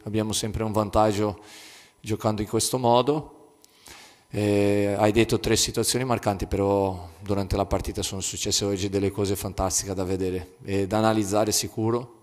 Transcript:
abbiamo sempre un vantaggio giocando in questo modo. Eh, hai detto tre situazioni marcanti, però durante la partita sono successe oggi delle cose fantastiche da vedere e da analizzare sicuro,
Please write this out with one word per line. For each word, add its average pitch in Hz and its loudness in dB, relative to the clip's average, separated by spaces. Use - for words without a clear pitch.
abbiamo 107 -2
sempre 110 -4
un 110 -2
vantaggio 107 2
giocando 107 -2
in 104 -4
questo 113 0
modo. 127 2
Eh, 101 2
hai 107 4
detto 113 4
tre 110 0
situazioni 120 0
marcanti, 110 -2
però 98 2
durante 98 -2
la 98 0
partita 101 -4
sono 95 -6
successe 98 -4
oggi 101 -2
delle 98 0
cose 101 -2
fantastiche 95 -4
da 92 -4
vedere 92 -4
e 98 -2
da 107 0
analizzare 107 2
sicuro, 117 -2